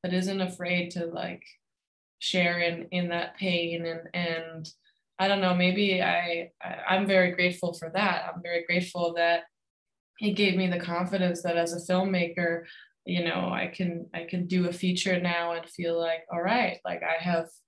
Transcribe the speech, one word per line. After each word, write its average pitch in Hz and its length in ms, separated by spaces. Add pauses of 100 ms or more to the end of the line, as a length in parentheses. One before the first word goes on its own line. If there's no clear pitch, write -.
that 180 100
isn't 190 280
afraid 175 520
to, 170 140
like, 175 360 (760)
share 175 420
in, 170 320
in 180 180
that 170 260
pain. 170 500
And, 165 280
and 165 540 (500)
I 190 100
don't 196 120
know, 185 140
maybe 185 480
I, 170 480 (120)
I, - 140 (120)
I'm 196 180
very 185 260
grateful 180 400
for 165 220
that. 180 400
I'm 175 80
very 170 220
grateful 175 500
that 170 280 (760)
it 208 120
gave 190 240
me 185 120
the 175 120
confidence 180 600
that 170 140
as 170 160
a 175 200
filmmaker, 175 720 (400)
you 175 180
know, 180 280
I - 180
can, 170 440
I 170 120
can 180 220
do 180 220
a 175 40
feature 180 480
now 170 320
and 170 160
feel 170 320
like, 165 320
all 170 100
right, 196 420
like, 175 180
I 165 200
have 170 260 (200)